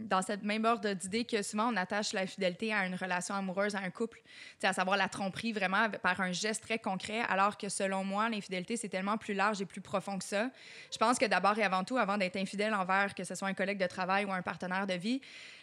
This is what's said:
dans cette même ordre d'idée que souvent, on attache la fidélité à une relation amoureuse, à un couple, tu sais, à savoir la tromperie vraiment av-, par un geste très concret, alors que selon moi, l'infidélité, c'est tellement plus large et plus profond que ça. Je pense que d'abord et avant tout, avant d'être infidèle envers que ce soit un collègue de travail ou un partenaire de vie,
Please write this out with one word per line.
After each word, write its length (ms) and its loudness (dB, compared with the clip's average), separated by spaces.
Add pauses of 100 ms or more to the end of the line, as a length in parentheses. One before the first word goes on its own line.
dans 160 4
cette 220 -2
même 240 2
ordre 260 2
d'idée 320 -2
que 160 0
souvent, 320 0
on 40 0
attache 360 0
la 140 0
fidélité 480 -2
à 100 2
une 100 -2
relation 400 -2
amoureuse, 400 0
à 40 -2
un 120 -4
couple, 320 -6
tu 100 -20 (260)
sais, 80 2
à 80 4
savoir 240 4
la 100 4
tromperie 460 -4
vraiment 300 2
av-, 160 -2
par 200 2
un 120 0
geste 300 -2
très 160 -2
concret, 520 -4
alors 260 4
que 140 -6
selon 340 0
moi, 240 0
l'infidélité, 480 -4
c'est 140 -6
tellement 260 0
plus 160 -4
large 300 2
et 20 -4
plus 160 -12
profond 380 -2
que 80 -6
ça. 240 0 (420)
Je 60 -8
pense 200 4
que 60 4
d'abord 340 4
et 40 4
avant 220 2
tout, 120 -2
avant 220 2
d'être 180 0
infidèle 380 0
envers 400 2
que 100 -6
ce 100 -8
soit 140 -4
un 60 0
collègue 240 -2
de 80 2
travail 400 0
ou 60 -4
un 100 -2
partenaire 440 -4
de 60 0
vie, 300 -2 (400)